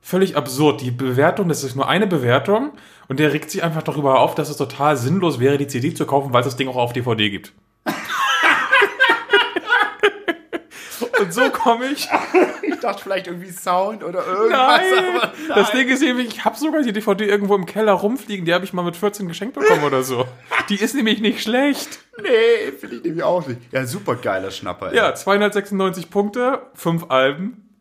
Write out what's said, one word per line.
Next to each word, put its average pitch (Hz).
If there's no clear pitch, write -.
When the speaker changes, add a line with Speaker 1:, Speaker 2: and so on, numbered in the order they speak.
Speaker 1:
völlig 185
absurd. 139
Die 123
Bewertung, 135
das 147
ist 123
nur 135
eine 180
Bewertung 180
und 135
der 151
regt 151
sich 185
einfach 160
darüber 139
auf, 135
dass 147
es 147
total 143
sinnlos 143
wäre, 139
die 143
C -
D 151
zu 151
kaufen, 139
weil 123
es 127
das 127
Ding 135
auch 127
auf 120
D 123
V 120
D 107
gibt. 95
<laughs> -
Und 180
so 262
komm 233
ich. 277
Speaker 2:
<laughs> -
Ich 330
dachte 202
vielleicht 190
irgendwie 175
Sound 190
oder 175
irgendwas, 202
Speaker 1:
Nein, 370
Speaker 2:
aber -
Speaker 1:
das 220
Speaker 2:
nein. 233
Speaker 1:
Ding 254
ist 262
nämlich, 254
ich -
hab -
sogar 311
die 240
D 208
V 208
D 202
irgendwo 202
im 190
Keller 208
rumfliegen, 202
die 165
hab 180
ich 190
mal 180
mit 175
vierzehn 202
geschenkt 196
bekommen 294
oder 135
so. 123
Die 208
ist 202
nämlich 214
nicht 214
schlecht. 269
Speaker 2:
Nee, 233
finde -
ich 226
nämlich 160
auch 160
nicht. 123
Ja, 131
super 123
geiler 95
Schnapper, 95
ey. -
Speaker 1:
Ja, 208
zweihundertsechsundneunzig 196
Punkte, 247
fünf 165
Alben. 143